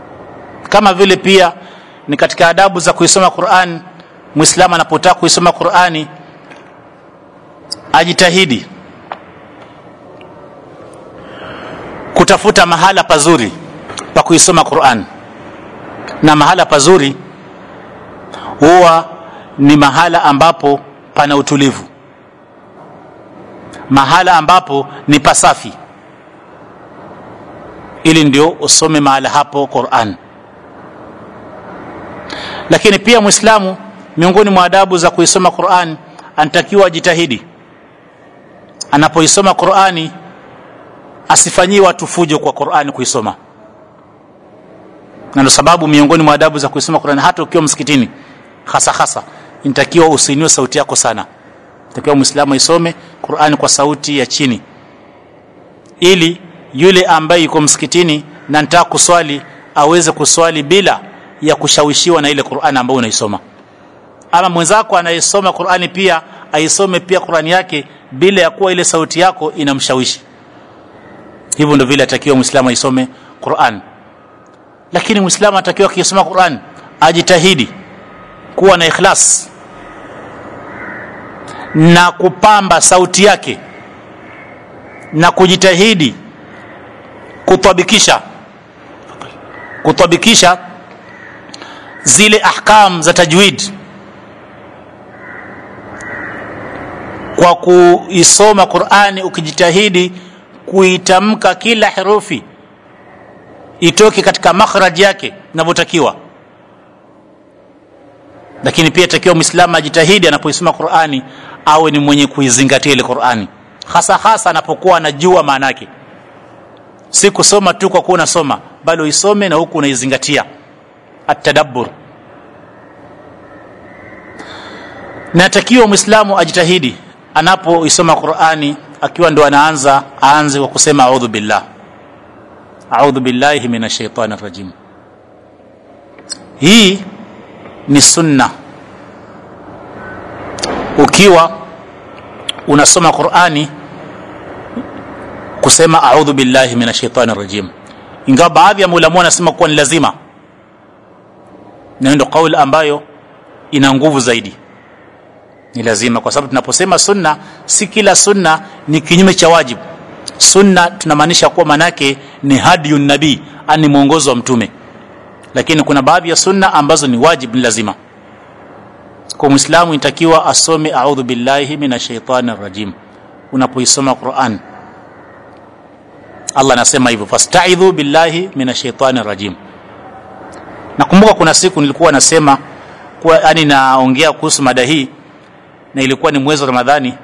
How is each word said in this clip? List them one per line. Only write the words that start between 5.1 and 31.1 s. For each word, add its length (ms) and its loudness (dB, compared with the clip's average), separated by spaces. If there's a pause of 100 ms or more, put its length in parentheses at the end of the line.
kuisoma 360 0
Qur'ani 560 0 (1900)
ajitahidi 720 0 (3500)
kutafuta 520 2
mahala 380 2
pazuri 480 2 (600)
pa 100 2
kuisoma 400 2
Qur'an. 420 0 (1200)
Na 120 4
mahala 300 2
pazuri 500 2 (1400)
huwa 460 4 (520)
ni 200 4
mahala 460 2
ambapo 560 2 (340)
pana 240 0
utulivu, 460 0 (2000)
mahala 480 2
ambapo 500 2 (200)
ni 120 4
pasafi, 540 0 (2250)
ili 200 4
ndio 260 4
usome 500 0
mahala 300 0
hapo 380 -2
Qur'an. 480 -2 (2500)